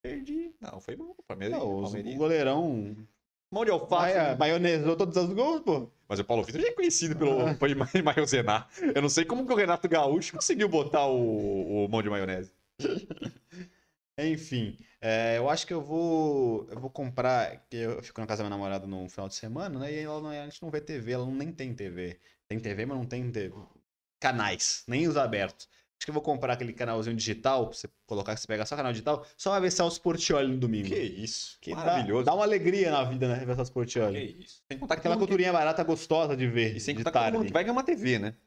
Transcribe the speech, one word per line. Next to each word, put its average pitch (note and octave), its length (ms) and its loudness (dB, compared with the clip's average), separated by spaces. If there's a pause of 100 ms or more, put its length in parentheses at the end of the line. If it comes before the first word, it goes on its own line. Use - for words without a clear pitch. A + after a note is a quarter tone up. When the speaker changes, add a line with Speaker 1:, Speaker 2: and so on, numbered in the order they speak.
Speaker 1:
Perdi. D4+ 560 -6
Não, - 200 -14
foi - 160 -10
bom. E4 180 -14 (140)
Palmeiras, F#2+ 320 -4
Speaker 2:
Não, G2+ 160 -2
os, G2 80 -2
Speaker 1:
Palmeirinha. G#2 320 -6
Speaker 2:
o - 20 -4
goleirão C#3+ 800 2 (560)
Speaker 1:
Mão G#3+ 100 -2
de A3 60 4
alface. F3 460 2
Speaker 2:
maia-, D3 200 4
maionesou D#3+ 600 4
todos E3+ 200 0
os F3+ 180 4
gols, D4+ 280 2
pô. C#3+ 260 0 (200)
Speaker 1:
Mas G2+ 120 -2
o G2+ 40 0
Paulo A2+ 200 2
Vitor C3+ 180 -4
já A#4 60 2
é A#4+ 40 2
conhecido E4 440 2
pelo C#3 320 4
Speaker 2:
Ah. D3 80 2
Speaker 1:
foi C#3+ 180 2
ma-, C3+ 140 0
<laughs> F#3 160 2
maiosenar. C3 680 2 (240)
Eu C#3 80 4
não C#3+ 80 2
sei D#3+ 160 2
como B3 200 -2
que B3 60 -2
o A#3+ 40 4
Renato F3 340 2
Gaúcho D#3 460 2
conseguiu G#3+ 340 2
botar D3 380 2
o, G#2 800 2
o - 20 -4
mão A2 160 2
de G#2 60 0
maionese. F#2 420 -4 (280)
Speaker 2:
<laughs> - 560 -4 (800)
Enfim, C#3+ 600 -2 (240)
é, A2+ 360 2
eu B2+ 120 0
acho D#3+ 180 -2
que F#3 60 -6
eu D#3+ 80 -2
vou, D3 880 2
eu A2+ 100 -12
vou C3 100 -8
comprar, B2+ 800 -2
que A#2+ 60 -12
eu A#2 260 -4
fico - 200 -12
na A2 60 -8
casa A2 160 -4
da G#2 60 -4
minha G2+ 80 -6
namorada G2 300 -4
no F#2 220 -8
final G2 180 -10
de - 80 -12
semana, C3 440 -8
né? C#3+ 120 -6
E D3+ 80 -6
ela D3+ 220 -8
não... D3+ 80 -10
a D3 160 -10
gente - 160 -18
não E3 80 -10
vê D3+ 100 -4
T D3+ 200 -8
V, A2+ 120 -6
ela B2+ 140 -2
não, C3 80 -4
nem D3 180 -4
tem C3 220 -8
T G2 160 -8
V. F2 280 -8 (300)
Tem A2 120 -4
T A2 140 -6
V, G#2+ 120 -4
mas C3+ 120 -4
não B2 80 -4
tem B2 240 -6
T G#2 200 -4
V. F2 60 -14 (680)
Canais, A2 680 0
nem C3+ 200 2
os D3 100 2
abertos. G#2+ 500 -2 (300)
Acho - 80 -10
que - 40 -8
eu D3+ 40 -8
vou D3+ 100 0
comprar C3 300 0
aquele A#2+ 200 -4
canalzinho A#2 420 -2
digital A2+ 520 0
pra - 100 -12
você - 120 -14 (160)
colocar, G#2 300 -4
que - 60 -10
você - 60 -12
pega G#2+ 180 -2
só D3 100 -6
canal C3 160 -2
digital, D3 340 -2 (120)
só G3 140 -2
vai G3 100 2
ver F3+ 100 2
Celso E3+ 300 2
Portiolli D#3+ 500 2
no C3 60 -2
domingo. A2 320 0
Speaker 1:
Que - 120 0
isso, G#2 600 -8
Speaker 2:
Que - 100 -8
dá, E3 60 -4
Speaker 1:
maravilhoso. B2+ 480 0
Speaker 2:
dá D3 80 4
uma G#3 100 2
alegria F3+ 480 2
na C#3 140 2
vida, B2+ 220 -2
né? B2 180 -2
Ver B2 100 -2
Celso B2 180 -4
Portiolli. A#2+ 600 -2
Speaker 1:
Que F#3 100 -20
isso. - 180 -20 (100)
Sem C3+ 80 -8
contar D#3+ 160 -2
que E3 40 -10
Speaker 2:
Aquela A3+ 160 2
Speaker 1:
todo A3 60 0
mundo F#3+ 80 4
Speaker 2:
culturinha F3+ 240 4
barata D#3+ 300 4
gostosa D#3 540 2
de B2+ 100 0
ver, A2+ 280 2
Speaker 1:
E G#2+ 40 -6
sem C#3+ 160 -4
Speaker 2:
de A2+ 80 -4
Speaker 1:
contar - 80 0
que C3+ 60 4
todo A#2+ 80 6
mundo A3 160 2
Speaker 2:
tarde. G3+ 60 0
Speaker 1:
que F#3 60 -6
vai E3+ 100 4
ganhar A#3 100 0
uma C4 100 0
T E4+ 120 0
V, B2+ 240 2
né? G#2+ 140 -4 (140)